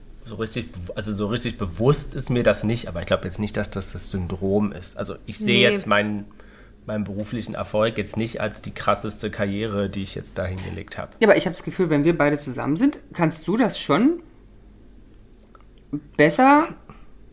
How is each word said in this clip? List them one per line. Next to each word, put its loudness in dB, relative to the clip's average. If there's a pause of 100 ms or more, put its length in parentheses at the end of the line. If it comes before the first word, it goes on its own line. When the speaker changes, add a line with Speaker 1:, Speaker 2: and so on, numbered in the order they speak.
(240)
Speaker 1:
So -12
richtig -6
bew-, -10
also -6
so -2
richtig -4
bewusst 0
ist -6
mir 2
das 6
nicht, -2
aber -6
ich -8
glaub 0
jetzt -6
nicht, -2
dass -2
das -6
das -10
Syndrom 0
ist. -12
Also -8 (100)
ich -12
sehe 2
Speaker 2:
Nee. 8
Speaker 1:
jetzt 4
meinen, 2 (600)
meinen -4
beruflichen -6
Erfolg 0
jetzt -8
nicht -4
als -6
die -10
krasseste -2
Karriere, -2
die -6
ich -10
jetzt -10
da -2
hingelegt -8
hab. -12
Speaker 3:
Ja, 6
aber 8
ich 2
hab -2
das -14
Gefühl, -2
wenn 4
wir 4
beide 2
zusammen -4
sind, 2 (140)
kannst 0
du 2
das 2
schon 4 (2000)
besser 6 (640)